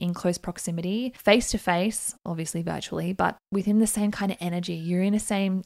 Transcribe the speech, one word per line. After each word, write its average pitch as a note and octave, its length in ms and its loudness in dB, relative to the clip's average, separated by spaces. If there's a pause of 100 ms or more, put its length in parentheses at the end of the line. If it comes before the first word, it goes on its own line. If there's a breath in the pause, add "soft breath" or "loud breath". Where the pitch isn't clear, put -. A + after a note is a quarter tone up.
in F3 140 -2
close F3+ 220 0
proximity, F#3 800 -4
face A3+ 360 6
to G#3+ 60 0
face, F#3 580 0 (100)
obviously E3 360 -4
virtually, E3 500 -4
but E3+ 240 0 (160)
within G3+ 260 4
the A3 80 6
same G#3 240 0
kind G3 220 -2
of - 80 -6
energy. F3 340 -4
You're F3 280 0
in G3+ 120 2
a G#3+ 60 2
same, G3 460 0